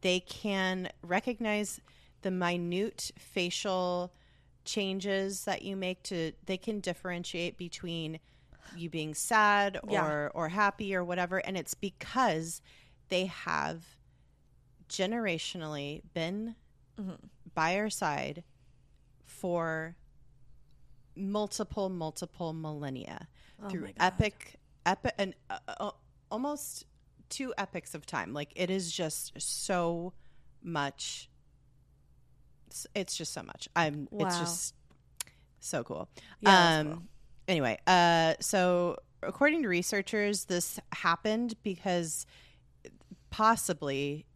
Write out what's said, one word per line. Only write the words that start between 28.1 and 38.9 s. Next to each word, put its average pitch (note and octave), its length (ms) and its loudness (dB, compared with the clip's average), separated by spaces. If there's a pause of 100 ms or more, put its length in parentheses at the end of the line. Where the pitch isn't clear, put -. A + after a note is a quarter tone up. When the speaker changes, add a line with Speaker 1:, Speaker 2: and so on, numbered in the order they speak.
Speaker 1:
Like, D3 220 -6
it F3+ 120 0
is F#3 220 -2
just E3 500 -4
so F3 720 -2 (480)
much. - 680 -4 (1400)
S-, - 240 -12
it's F#3+ 200 -2
just D#3 160 -6
so - 120 -8
much. - 320 -12
I'm, D3+ 340 2
it's F#3+ 240 0
Speaker 2:
Wow. E3+ 60 0
Speaker 1:
just E3+ 340 -4 (840)
so - 240 -4
cool. - 240 -8 (320)
Speaker 2:
Yeah, F#3 100 8
that's E3+ 380 10
Speaker 1:
Um, D3+ 60 -4
Speaker 2:
cool. E3+ 80 -12 (440)
Speaker 1:
anyway, C#3+ 400 2
uh, E3+ 540 8
so F3+ 560 4 (260)